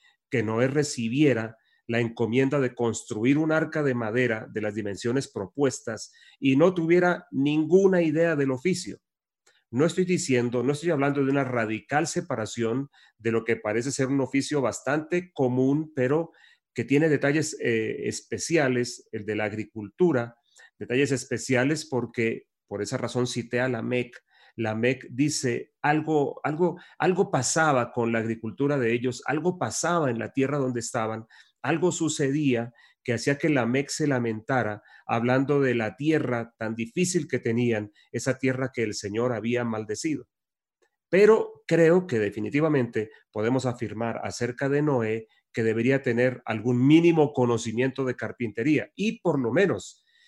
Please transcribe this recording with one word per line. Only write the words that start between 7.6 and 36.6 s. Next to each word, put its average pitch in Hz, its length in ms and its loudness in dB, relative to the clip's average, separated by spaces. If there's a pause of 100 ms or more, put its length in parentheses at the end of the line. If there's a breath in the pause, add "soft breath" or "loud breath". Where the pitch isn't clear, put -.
idea 165 340 2
del 139 140 0
oficio. 131 480 -2 (720 soft breath)
No 123 140 2
estoy 175 200 0
diciendo, 123 580 0
no 131 100 0
estoy 160 180 -4
hablando 143 340 0
de 135 60 0
una 139 140 0
radical 120 600 -2
separación 120 840 -4 (300 soft breath)
de 113 140 -2
lo 113 120 0
que 113 120 0
parece 113 340 -2
ser 131 160 0
un 139 140 0
oficio 139 400 -2
bastante 156 720 -2
común, 135 640 0
pero 147 360 0 (460 soft breath)
que 120 80 -2
tiene 147 240 4
detalles, 143 500 0
eh, 113 480 -2
especiales, 123 1040 -2
el 107 140 -10
de 107 100 -4
la 107 100 -2
agricultura, 110 920 -2 (420 soft breath)
detalles 123 320 0
especiales 131 760 -2
porque, 117 640 -4 (200)
por 101 140 -6
esa 120 160 -4
razón 123 280 -2
cité 120 340 -4
a 127 80 0
Lamec. 123 540 -4 (340 soft breath)
Lamec 113 540 -2
dice 127 680 -2
algo, 151 640 0
algo, 156 340 0 (200 loud breath)
algo 185 320 2
pasaba 135 640 2
con 117 200 0
la 117 60 0
agricultura 113 600 -2
de 117 140 2
ellos, 123 320 -2
algo 156 340 -2
pasaba 156 520 0
en 113 80 -2
la 110 160 -6
tierra 135 240 0
donde 127 220 -2
estaban, 110 460 -6 (360 soft breath)
algo 165 300 0
sucedía 139 800 0 (280 soft breath)
que 120 120 -2
hacía 143 240 0
que 165 100 0
Lamec 135 400 0
se - 180 -4
lamentara, 117 760 -2 (240 loud breath)
hablando 131 560 2
de 127 120 2
la 110 220 -2
tierra 123 640 -2
tan 113 160 -6